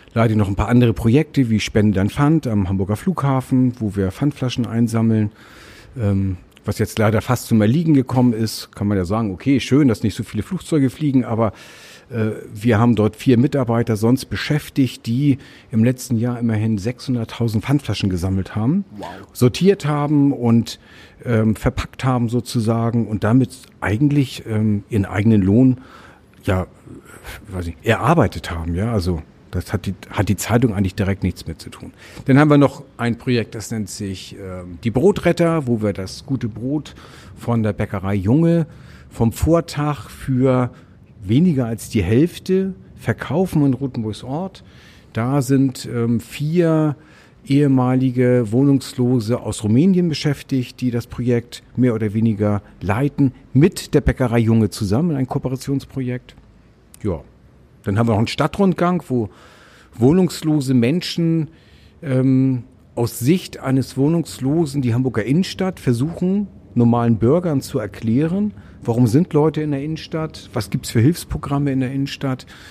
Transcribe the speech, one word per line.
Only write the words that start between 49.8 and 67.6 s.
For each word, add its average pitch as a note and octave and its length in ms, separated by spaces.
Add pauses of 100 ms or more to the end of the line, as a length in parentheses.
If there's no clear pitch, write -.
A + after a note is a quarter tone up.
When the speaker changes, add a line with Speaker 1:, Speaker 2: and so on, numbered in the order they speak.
Speaker 1:
beschäftigt, C3+ 720
die B2+ 120
das A#2 160
Projekt A#2 560 (100)
mehr B2 200
oder G#2+ 200
weniger G#2 480 (180)
leiten, B2+ 520 (200)
mit - 420
der D3+ 60
Bäckerei B2+ 380
Junge A2+ 320
zusammen, C3 460
ein C3 100
Kooperationsprojekt. C3 1080 (680)
Ja. F2 180 (640)
Dann G2+ 160
haben A#2 100
wir A#2 40
noch G2+ 60
einen A2+ 80
Stadtrundgang, F3 800
wo A#2 220 (640)
wohnungslose D3+ 800
Menschen, E3 720 (540)
ähm, C3 600 (300)
aus A#2 240
Sicht E3 420
eines C3 360
Wohnungslosen C#3+ 840
die A#2+ 100
Hamburger A2+ 320
Innenstadt F#3 560
versuchen, F3+ 680 (260)
normalen A#2 420
Bürgern C#3+ 460